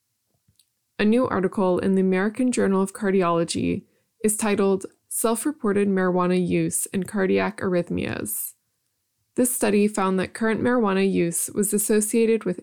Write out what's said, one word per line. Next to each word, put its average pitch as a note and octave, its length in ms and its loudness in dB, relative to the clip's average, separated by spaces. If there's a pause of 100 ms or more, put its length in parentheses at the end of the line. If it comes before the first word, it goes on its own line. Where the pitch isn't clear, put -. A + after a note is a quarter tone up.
(960)
A G#3 80 0
new A#3+ 220 4
article F#3 500 0
in F#3+ 160 0
the F#3+ 80 2
American G3+ 500 0
Journal G3 300 2
of F#3+ 120 -2
Cardiology F3 920 0 (400)
is G#3+ 120 0
titled G3 520 0 (220)
Self-Reported A3 800 -2
Marijuana F3+ 580 2
Use E3+ 460 -2
and F#3 160 -4
Cardiac F#3+ 520 0
Arrhythmias. - 920 -4 (840)
This B3 200 0
study G#3 320 2
found F#3+ 320 0
that - 140 -4
current A3 260 -2
marijuana G3+ 500 2
use F3 440 -2
was G#3 180 -2
associated A3 720 2
with - 180 -4